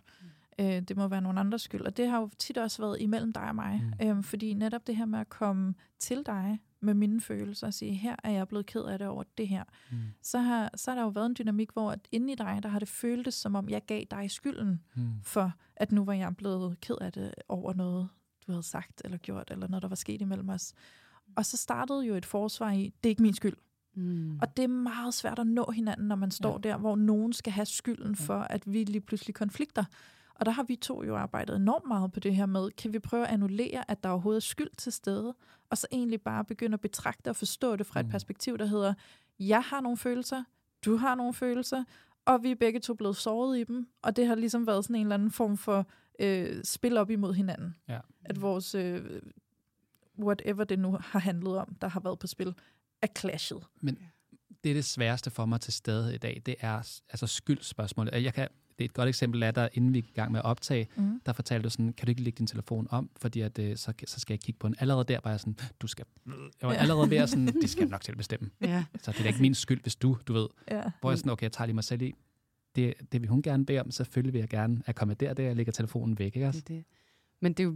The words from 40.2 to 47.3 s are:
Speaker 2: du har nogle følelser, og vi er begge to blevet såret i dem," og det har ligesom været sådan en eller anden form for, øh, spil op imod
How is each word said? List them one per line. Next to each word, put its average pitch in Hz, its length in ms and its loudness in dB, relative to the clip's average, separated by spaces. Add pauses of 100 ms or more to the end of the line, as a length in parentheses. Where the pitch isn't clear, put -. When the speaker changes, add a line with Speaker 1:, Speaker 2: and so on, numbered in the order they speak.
Speaker 2:
du 214 120 6
har 254 180 4
nogle 247 200 0
følelser, 254 500 0 (400)
og 254 180 6
vi 254 80 2
er 254 40 4
begge 226 260 4
to 233 140 -2
blevet 202 220 0
såret 247 420 0
i 233 60 0
dem," 240 240 -4 (140)
og 220 140 2
det 240 100 6
har 233 80 4
ligesom 233 320 2
været 202 180 2
sådan 233 120 0
en 220 100 2
eller 208 80 2
anden 202 160 4
form 208 260 2
for, 196 300 2 (340)
øh, 190 440 0
spil 240 320 2
op 202 140 4
imod 202 240 2